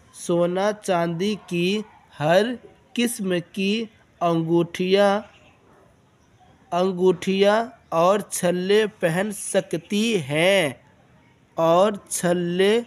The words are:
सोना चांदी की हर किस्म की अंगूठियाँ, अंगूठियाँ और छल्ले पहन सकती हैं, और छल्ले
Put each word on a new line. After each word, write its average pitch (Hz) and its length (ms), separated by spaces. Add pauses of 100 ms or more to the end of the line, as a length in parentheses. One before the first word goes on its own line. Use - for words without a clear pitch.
(160)
सोना 180 560
चांदी 180 640 (160)
की 185 340 (340)
हर 202 400 (380)
किस्म 202 440
की 202 500 (320)
अंगूठियाँ, 170 880 (1600)
अंगूठियाँ 190 880 (360)
और 185 280 (100)
छल्ले 185 540 (160)
पहन 185 300
सकती 190 720 (220)
हैं, 160 520 (800)
और 175 420 (120)
छल्ले 180 760